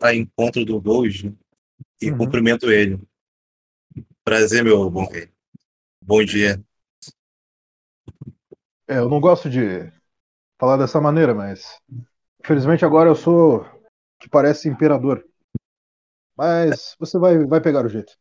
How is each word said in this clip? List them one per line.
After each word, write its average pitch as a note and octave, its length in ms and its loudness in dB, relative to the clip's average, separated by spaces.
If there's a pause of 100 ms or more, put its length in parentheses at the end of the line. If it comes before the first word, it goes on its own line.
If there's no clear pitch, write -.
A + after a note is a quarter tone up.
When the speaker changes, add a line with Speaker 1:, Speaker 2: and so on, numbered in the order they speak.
Speaker 1:
a A#2+ 120 2
encontro A#2 480 -4
do G#2+ 160 -4
Gojo G#2 560 -2 (640)
e A2 120 -4
Speaker 2:
Uhum. B2+ 80 -4
Speaker 1:
cumprimento A#2+ 520 0
ele. G2+ 300 0 (1200)
Prazer, A2 400 2
meu G#2 280 2
bom F#2+ 140 -6
rei. E2+ 260 -14 (680)
Bom G#2+ 240 2
dia. G2+ 400 -2 (2250)
Speaker 2:
É, C3 120 -2
eu A#2+ 100 -2
não D3 100 0
gosto F3 300 2
de F#2+ 420 -4 (680)
falar C3 180 2
dessa C#3 240 0
maneira, D3 320 2
mas G2 480 -12 (580)
infelizmente D3+ 460 0
agora D#3+ 240 4
eu D#3 60 4
sou E3 500 2 (540)
que - 100 -20
parece D3 400 0
imperador. C3+ 560 -2 (1120)
Mas E3 640 -2
você E3+ 180 -6
vai, E3+ 260 4
vai D3 160 0
pegar C#3 260 0
o A#2 40 -6
jeito. G#2+ 320 -10